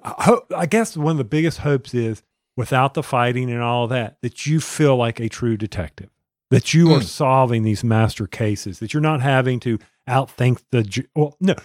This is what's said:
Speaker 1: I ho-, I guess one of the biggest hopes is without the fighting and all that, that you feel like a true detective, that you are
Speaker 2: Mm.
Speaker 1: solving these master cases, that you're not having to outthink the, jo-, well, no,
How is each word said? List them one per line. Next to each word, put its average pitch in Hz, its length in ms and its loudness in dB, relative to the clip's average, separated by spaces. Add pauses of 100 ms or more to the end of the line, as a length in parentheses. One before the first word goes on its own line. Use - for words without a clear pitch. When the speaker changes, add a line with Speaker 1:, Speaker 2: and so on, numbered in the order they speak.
Speaker 1:
I - 200 -8
ho-, 220 220 4 (100)
I 170 120 -2
guess 220 280 -2
one 156 160 -2
of 160 60 -2
the 131 80 -2
biggest 156 340 -2
hopes 143 340 -2
is 113 300 -4 (340)
without 131 380 0
the 151 80 -4
fighting 123 460 -2
and 120 120 -6
all 120 260 0
that, 120 340 -4
that - 240 -8
you 156 140 2
feel 139 380 2
like 120 240 -2
a 113 80 -4
true 117 260 -2
detective, - 540 -8 (420)
that 135 220 2
you 165 180 6
are 156 80 6
Speaker 2:
Mm. 113 60 0
Speaker 1:
solving 131 580 2
these 107 220 0
master 110 420 2
cases, 104 520 -6
that 110 140 -8
you're 151 60 -2
not 156 220 0
having 131 400 0
to 113 180 -2 (300)
outthink 123 500 0 (120)
the, 120 120 2
jo-, 107 200 -6 (120)
well, 151 240 0
no, 185 260 2